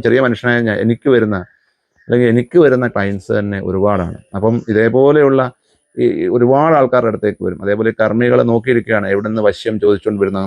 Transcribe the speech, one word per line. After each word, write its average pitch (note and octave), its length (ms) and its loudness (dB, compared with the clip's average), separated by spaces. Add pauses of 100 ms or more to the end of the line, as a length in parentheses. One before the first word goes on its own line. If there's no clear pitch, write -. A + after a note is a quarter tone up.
ചെറിയ A#2+ 200 2
മനുഷ്യനായ A#2+ 360 -2
ഞാൻ, A2 240 -2
എനിക്ക് A#2 300 -2
വരുന്ന, G#2+ 220 0 (680)
അല്ലെങ്കിൽ A#2+ 260 2
എനിക്ക് B2 260 0
വരുന്ന C3 280 4
ക്ലയൻസ് G2+ 440 -6
തന്നെ G2+ 280 -4 (100)
ഒരുപാടാണ്. F#2 480 -2 (180)
അപ്പം A2 200 0 (140)
ഇതേപോലെയുള്ള C3+ 720 2 (560)
ഈ B2 80 0 (300)
ഒരുപാട് C3+ 400 2
ആൾക്കാരുടെ B2 360 0
അടുത്തേക്ക് G#2 340 -4
വരും. F2+ 180 -6
അതേപോലെ G#2+ 280 -2 (100)
കർമ്മികളെ A#2+ 420 2
നോക്കിയിരിക്കുകയാണ്, A#2 640 -2
എവിടെ G2+ 220 -2
നിന്ന് A2 200 -4
വശ്യം A2 300 -6
ചോദിച്ചുകൊണ്ട് G#2 420 0
വരുന്ന F#2+ 260 -2